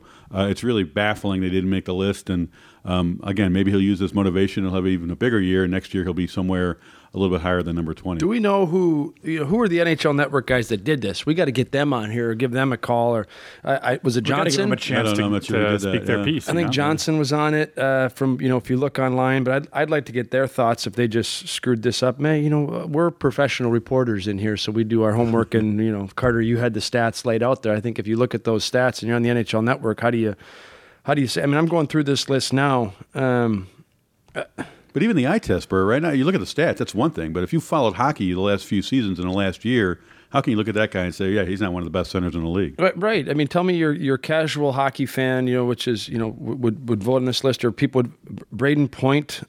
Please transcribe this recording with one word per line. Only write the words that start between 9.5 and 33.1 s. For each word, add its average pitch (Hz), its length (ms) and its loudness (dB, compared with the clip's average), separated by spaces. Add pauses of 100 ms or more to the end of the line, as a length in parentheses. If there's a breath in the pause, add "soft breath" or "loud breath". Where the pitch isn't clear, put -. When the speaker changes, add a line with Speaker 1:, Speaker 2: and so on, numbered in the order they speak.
Speaker 2:
are 214 80 2
the 170 100 2
N 170 80 2
H 160 180 0
L 147 80 2
Network 143 340 0
guys 123 200 0
that 101 160 -4
did 143 180 0
this? 98 240 -4
We 151 80 2
gotta 160 200 0
get 120 180 -2
them 143 220 0
on 107 180 -2
here 117 200 -2
or 110 40 -4
give 120 160 -2
them 131 220 0
a 113 40 -2
call. 117 380 2
Or, 110 100 -2 (380 loud breath)
I, 131 300 0
I, - 100 -2
was 120 140 0
it 117 80 0
Speaker 3:
We 123 60 0
gotta 147 120 0
give 170 140 0
Speaker 2:
Johnson? 190 60 0
Speaker 3:
them 208 100 0
a - 20 0
chance 123 240 -2
Speaker 1:
I 113 40 2
don't 107 80 0
know 104 40 0
Speaker 3:
to, 104 80 2
Speaker 1:
how 101 60 0
much 101 200 -2
you 117 60 -2
Speaker 3:
to 110 60 2
Speaker 1:
did 104 100 2
that, 101 80 2
Speaker 3:
speak 95 260 -2
their 104 140 2
Speaker 1:
yeah. 101 60 -2
Speaker 3:
piece, 147 240 -2
Speaker 2:
I - 20 -4
Speaker 3:
you 165 60 0
Speaker 2:
think 165 100 0
Speaker 3:
know? 127 60 -2
Speaker 2:
Johnson 156 440 0
was 139 140 0
on 151 220 2
it, 151 240 -2
uh, 131 320 2
from, 131 320 -2
you 131 80 0
know, 127 80 2
if 117 120 -4
you 127 60 2
look 135 240 -2
online, 127 460 2
but 127 80 2
I'd, 143 180 -2
I'd 151 180 0
like 147 180 0
to 117 40 -14
get 117 200 -4
their 131 140 2
thoughts 117 420 0
if 98 80 -8
they 120 120 2
just 110 400 -2
screwed 117 360 -2
this 123 200 0
up. 127 160 0
Man, 151 240 2
you 151 60 2
know, 147 360 0
we're 165 260 2
professional 131 600 0
reporters 117 560 0
in 101 100 -2
here, 104 200 0
so 107 160 -4
we 113 100 2
do 110 200 2
our 107 100 4
homework. 117 400 2
And, 107 260 2
Speaker 3:
<laughs> 110 60 2
Speaker 2:
you 110 80 0
know, 98 240 -4
Carter, 120 240 2
you 113 160 2
had 120 160 0
the 107 80 -4
stats 117 440 -2
laid 113 160 2
out 127 220 0
there. 107 100 2
I 107 60 0
think 110 180 -4
if 98 100 -6
you 113 100 0
look 123 180 2
at 110 80 -6
those 110 260 0
stats 127 320 2
and 107 60 -4
you're 117 80 2
on 120 80 2
the 120 60 2
N 120 80 2
H 113 160 -2
L 113 80 2
Network, 113 400 0
how 117 100 2
do 117 60 0
you, 107 180 0 (680 loud breath)
how 139 100 0
do 147 80 2
you 127 60 2
say? - 160 -2
I - 20 0
mean, 143 100 2
I'm 165 120 2
going 160 200 0
through 156 160 0
this 139 240 0
list 135 240 0
now. 127 420 2 (200)